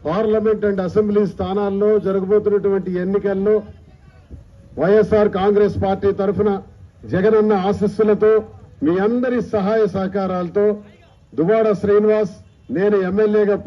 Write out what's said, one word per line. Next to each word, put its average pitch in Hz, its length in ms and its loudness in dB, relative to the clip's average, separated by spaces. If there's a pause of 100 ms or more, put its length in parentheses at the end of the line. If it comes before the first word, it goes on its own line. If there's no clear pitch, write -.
parliament 214 640 0
and 196 160 -2
assembly 208 460 2
స్థానాల్లో 196 580 -2 (160)
జరగబోతున్నటువంటి 196 840 0 (140)
ఎన్నికల్లో 196 520 0 (1200)
వైఎస్ఆర్ 208 500 2 (100)
కాంగ్రెస్ 202 440 2
పార్టీ 196 260 0 (120)
తరఫున 196 280 0 (640)
జగనన్న 214 400 2 (160)
ఆశీస్సులతో 208 640 2 (540)
మీ 160 80 2 (140)
అందరి 247 320 -2 (140)
సహాయ 214 280 0 (140)
సహకారాలతో 190 680 -2 (720)
దువ్వాడ 214 300 2 (140)
శ్రీనివాస్, 208 540 2 (420)
నేను 202 200 2 (120)
ఎమ్మెల్యేగా 208 580 2